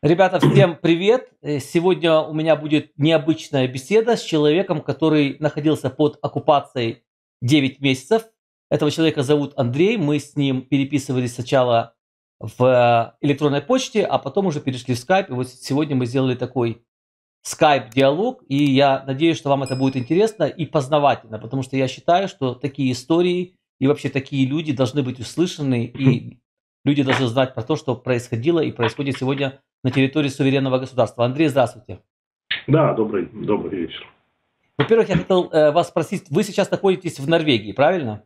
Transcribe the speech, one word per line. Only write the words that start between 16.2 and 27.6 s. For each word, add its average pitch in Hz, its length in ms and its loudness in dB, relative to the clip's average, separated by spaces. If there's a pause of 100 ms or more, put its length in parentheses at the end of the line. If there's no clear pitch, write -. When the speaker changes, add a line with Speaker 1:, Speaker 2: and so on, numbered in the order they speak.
Speaker 1:
такой 120 480 -4 (600)
Skype-диалог, 147 1040 0
и 139 160 -4
я 135 440 2
надеюсь, 147 300 0
что - 120 -8
вам 139 140 2
это 147 120 -6
будет 135 220 0
интересно 175 460 0
и 147 240 -4
познавательно, 135 720 0
потому 127 240 -6
что 131 140 -6
я 131 100 0
считаю, 180 400 0
что 131 260 -4
такие 139 380 -4
истории 175 640 -2 (240)
и 131 80 2
вообще 147 220 0
такие 135 380 -2
люди 151 240 -4
должны 131 300 -2
быть 127 180 -6
услышаны, 135 680 -2
и 120 520 -2 (240)
Speaker 2:
<laughs> - 240 -14
Speaker 1:
люди 143 160 2
должны 131 240 0
знать 127 300 -2
про 117 80 -8